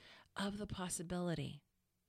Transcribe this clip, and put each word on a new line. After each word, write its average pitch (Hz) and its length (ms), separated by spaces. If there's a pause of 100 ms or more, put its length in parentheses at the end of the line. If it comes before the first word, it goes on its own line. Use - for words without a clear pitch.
(360)
of 202 220
the 208 80
possibility. 175 960 (480)